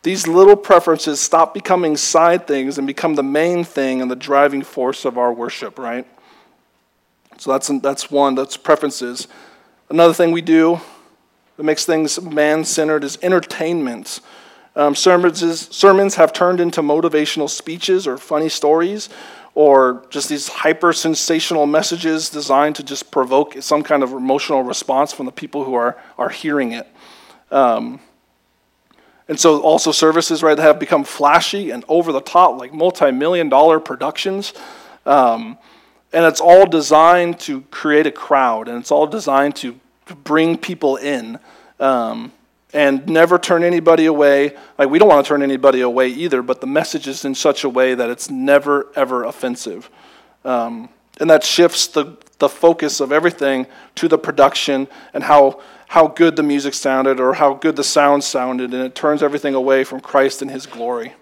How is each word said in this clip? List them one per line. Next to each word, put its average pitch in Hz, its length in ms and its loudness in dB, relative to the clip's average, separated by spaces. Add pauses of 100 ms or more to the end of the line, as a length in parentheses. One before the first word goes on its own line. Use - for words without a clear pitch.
These 185 240 -4
little 190 300 8
preferences 165 640 2
stop 160 340 2
becoming 180 420 -2
side 170 520 2
things 135 280 -4
and 135 120 -6
become 151 260 -4
the 143 80 2
main 160 400 0
thing 131 400 -4
and 127 80 -6
the 127 60 -6
driving 139 460 0
force 131 420 -6
of 123 120 -4
our 123 160 0
worship, 117 460 -10
right? 123 260 -10 (1300)
So 135 140 -6
that's, 131 160 -4 (120)
that's 139 300 -6
one, 143 240 0
that's 135 220 -6
preferences. 139 720 -2 (600)
Another 165 220 4
thing 170 200 2
we 170 80 -2
do 160 400 2 (760)
that 151 60 -12
makes 156 220 -2
things 156 360 -2
man-centered 156 840 -2
is 139 180 -10
entertainment. 165 960 -4 (560)
Um, 147 220 0
sermons 180 440 2
is, 165 300 -4
sermons 196 460 4
have 165 160 4
turned 180 260 0
into 170 240 -2
motivational 151 680 -2
speeches 175 600 -4
or 127 100 -6
funny 156 300 -4
stories 170 600 0 (460)
or 135 560 4
just 143 180 -8
these 143 200 -8
hyper-sensational 160 1160 -2
messages 160 640 -4
designed 147 460 0
to 147 80 -14
just 139 300 -14
provoke 131 500 0
some 151 220 -2
kind 143 180 0
of 127 100 -4
emotional 135 520 -2
response 131 480 -4
from 131 140 -12
the 123 60 -12
people 147 300 -10
who 131 120 -6
are, 120 220 -2 (220)
are 117 120 -4
hearing 143 420 -4
it. 117 160 -12 (640)
Um, 123 480 -2 (1300)
and 151 100 -8
so 156 240 4
also 160 300 2
services, 160 500 0
right, 156 160 4
have 156 200 4
become 147 260 0
flashy 160 680 0
and 120 180 -10
over 165 240 0
the 135 80 -2
top, 175 380 2
like 131 160 -16
multi-million 160 760 0
dollar 156 300 4
productions. 156 760 -8 (540)
Um, 123 500 2 (560)
and 165 140 4
it's 156 140 2
all 180 260 10
designed 165 760 4
to 135 300 -10
create 147 360 0
a 139 40 0
crowd, 120 580 0
and 120 100 -10
it's 123 120 -12
all 147 160 2
designed 147 500 -2
to, 123 220 -12 (280)
to 175 100 -18
bring 160 420 0
people 156 380 -4
in, 120 420 -6 (400)
um, 117 540 -4 (420)
and 139 340 0
never 170 300 2
turn 170 240 0
anybody 165 440 2
away. 143 500 2 (200)
Like, 139 140 0
we 160 80 2
don't 208 100 8
wanna 147 140 8
turn 143 200 0
anybody 131 400 2
away 123 260 0
either, 135 340 -4
but 127 180 -6
the 127 60 -10
message 151 400 -4
is 135 180 -10
in 135 100 -4
such 143 300 -2
a 139 40 0
way 127 260 0
that 120 160 -4
it's - 180 -10
never, 139 680 0
ever 127 280 -2
offensive. 120 640 -10 (560)
Um, 117 460 -6 (300)
and 160 100 0
that 156 140 4
shifts - 420 2
the, 151 300 -6 (220)
the 139 100 0
focus 165 520 -4
of 135 120 -4
everything 143 540 -2 (280)
to 170 140 -2
the 156 100 4
production 139 680 0 (260)
and 139 80 -6
how, 143 380 4 (280)
how 160 200 4
good 165 260 2
the 160 80 -2
music 143 300 -2
sounded 131 480 0
or 131 140 2
how 143 180 2
good 156 240 -2
the 143 80 -4
sound 143 400 2
sounded, 127 480 -4
and 127 100 -6
it 127 120 -8
turns 151 280 -2
everything 143 320 -2
away 131 300 0
from 131 160 -12
Christ 135 400 -2
and 139 100 -8
his 131 140 -12
glory. 117 580 -10